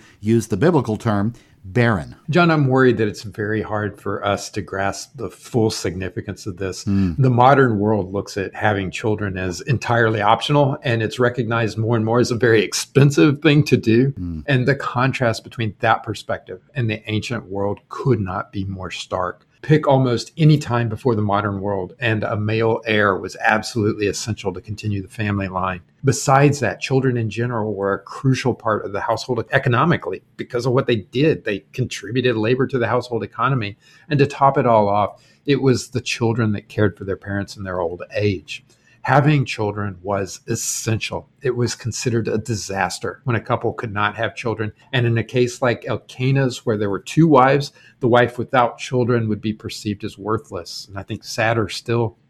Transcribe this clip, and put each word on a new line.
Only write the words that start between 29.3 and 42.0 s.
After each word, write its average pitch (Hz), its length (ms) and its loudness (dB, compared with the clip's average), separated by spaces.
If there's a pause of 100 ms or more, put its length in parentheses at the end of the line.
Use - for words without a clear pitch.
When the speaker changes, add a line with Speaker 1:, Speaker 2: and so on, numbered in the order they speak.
Speaker 2:
economically 127 680 2 (140)
because 120 300 -6
of 127 80 0
what 131 120 2
they 123 120 2
did. 120 480 0
They 101 140 -4 (120)
contributed 123 640 -2
labor 120 320 2
to 135 100 -4
the 113 120 0
household 117 340 -2
economy. 113 540 -2 (320)
And 143 100 2
to 139 80 4
top 139 300 2
it 131 80 2
all 107 240 4
off, 101 340 -2 (220)
it 139 160 2
was 127 300 0
the 117 100 -4
children 113 500 -2
that 101 160 -6
cared 107 300 0
for 98 80 -12
their 95 100 -6
parents 101 400 -8
in 104 80 -12
their 92 160 -6
old 87 240 -4 (100)
age. 104 520 -2 (380)
Having 139 400 4
children 104 580 -4
was 98 460 -4
essential. - 800 -4 (120)
It 123 160 -2
was 120 180 -2
considered 113 540 -4